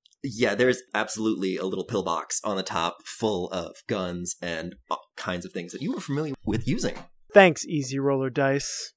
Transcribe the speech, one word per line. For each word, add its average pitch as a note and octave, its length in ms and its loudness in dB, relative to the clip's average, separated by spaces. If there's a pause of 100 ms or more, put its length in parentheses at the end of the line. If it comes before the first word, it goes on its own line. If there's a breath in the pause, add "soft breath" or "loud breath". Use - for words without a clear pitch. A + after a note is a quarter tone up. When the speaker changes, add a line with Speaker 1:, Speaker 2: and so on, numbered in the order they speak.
(220)
Speaker 1:
Yeah, A2 320 0
there's B2 260 4 (140)
absolutely G#2 600 0
a E2 80 -2
little F#2+ 200 -2
pillbox E2+ 580 -2
on G#2 140 -2
the F#2+ 60 -2
top E2+ 420 -2
full G2+ 460 -2
of F2 260 -6 (100)
guns F2+ 540 -4
and E2+ 340 -6 (160)
all D#2 120 -4 (140)
kinds F2+ 280 -6
of F2+ 80 -12
things F2 200 -8
that G#2+ 100 -10
you G#3 100 -4
were B3+ 80 -6
familiar C#3+ 340 -4 (100)
with A2 220 -2
using. C#3+ 280 0 (400)
Speaker 2:
Thanks, F#3 320 8
Easy C3+ 320 -2
Roller C3+ 320 2
Dice. C#3 680 0